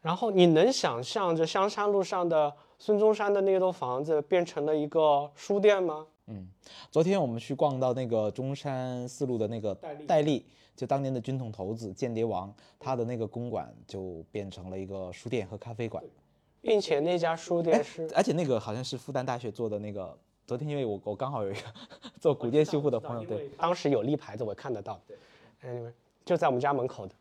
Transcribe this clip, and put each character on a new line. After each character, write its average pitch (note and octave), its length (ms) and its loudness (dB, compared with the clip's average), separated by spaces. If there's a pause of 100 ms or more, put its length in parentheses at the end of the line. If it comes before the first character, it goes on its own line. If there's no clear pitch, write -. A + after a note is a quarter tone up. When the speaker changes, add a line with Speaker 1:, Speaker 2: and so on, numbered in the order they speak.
Speaker 1:
然 E3 160 -2
后 A3+ 140 0
你 F#3 160 8
能 E3+ 260 8
想 B2+ 300 -2
象 F3+ 320 0
着 E3 120 2
香 G3 220 2
山 G#3 220 0
路 G3+ 120 2
上 F3 260 -2
的 D3+ 240 2 (260)
孙 G#3 200 2
中 G#3+ 160 6
山 G#3 180 0
的 G3 80 4
那 F#3+ 180 4
栋 F#3 140 4
房 C3 300 -2
子 D3+ 200 2
变 F3 240 4
成 D3+ 180 -4
了 D#3 120 2
一 D3+ 100 0
个 D3 480 4
书 - 260 -2
店 G3+ 200 6
吗？ D#3 260 -2 (220)
Speaker 2:
嗯， F#2+ 200 -12 (420)
昨 D#3+ 140 4
天 F#3+ 160 4
我 D3 60 2
们 A#2 120 -2
去 C#3 160 -6
逛 C3+ 240 2
到 B2+ 140 2
那 B2+ 120 -2
个 A2 260 2
中 C3 240 -6
山 B2+ 540 -6
四 C#3 180 -4
路 B2 120 -2
的 G#2+ 80 0
那 A2+ 140 -4
个 G#2 160 -2
Speaker 3:
戴 D#3 180 -12
笠。 D3 120 -16
Speaker 2:
戴 D#3 160 4
笠， D3 220 2 (300)
就 - 100 -8
当 C#3 160 0
年 C3+ 140 -2
的 B2 60 -2
军 C3+ 180 -4
统 A#2 140 -6
头 G2 200 -6
子、 A2+ 200 -8
间 A#2+ 200 -4
谍 A2 120 0
王， G2 280 -4 (280)
他 C3 160 -4
的 A#2 80 -2
那 A#2+ 120 -4
个 A2 80 -2
公 A#2+ 240 -8
馆 D#2+ 240 -6 (140)
就 F#2 460 -10
变 G2+ 180 -8
成 F#2 180 -14
了 F#2 80 -8
一 F#2+ 100 -6
个 F#2+ 260 -10
书 - 160 -14
店 A2+ 180 -2
和 G2+ 100 -12
咖 A#2 160 -12
啡 A2+ 160 -6
馆。 - 140 -8
Speaker 1:
对， - 80 -18 (520)
并 A3 180 2
且 D#3+ 180 0
那 E3+ 180 0
家 E3 200 0
书 E3+ 260 -2
店 D#3 220 4
是 D#3+ 240 -10
Speaker 2:
哎， - 80 -12
而 F#3+ 60 4
且 G#3 100 2
那 E3 120 2
个 B2+ 140 2
好 G#2 160 -6
像 B2+ 100 -6
是 B2+ 140 -8
复 - 140 -12
旦 C3 120 -2
大 A#2+ 140 -2
学 A2+ 140 -6
做 A2+ 160 -4
的 G#2 100 -4
那 G#2 140 -8
个， F#2 240 -10 (280)
昨 B2 140 -4
天 D3+ 100 -4
因 D3 80 -4
为 C3+ 80 -2
我， G#2 200 -4
我 G#2 100 -4
刚 C3 160 -4
好 A#2+ 140 -2
有 G2 60 -2
一 F#2+ 40 -4
个 - 60 -8 (300)
<laughs> - 300 -20
做 D3+ 140 4
古 A#2+ 160 -2
建 D3+ 140 6
修 D3+ 160 0
护 D3 100 2
的 A#2+ 80 0
朋 A#2+ 160 -8
友， A2+ 60 -6
Speaker 3:
我 A2 40 -10
知 A2+ 60 -12
道， G#2+ 60 -4
Speaker 2:
对。 C#3+ 200 -8
Speaker 1:
当 E3+ 160 0
时 D#3+ 180 0
有 A#2 120 4
立 C#3+ 140 0
牌 - 200 -10
子， A#2+ 60 -6
我 G#2 100 -4
看 C3 220 -8
得 G2+ 80 -8
到。 G2 240 -10
Speaker 3:
对。 G#2 100 -18 (460)
Speaker 1:
Anyway， A#2+ 300 -10 (320)
就 F3+ 120 2
在 E3 120 2
我 C3+ 40 4
们 B2 80 0
家 C#3+ 120 2
门 C3 160 0
口 G2+ 180 -10
的。 - 140 -16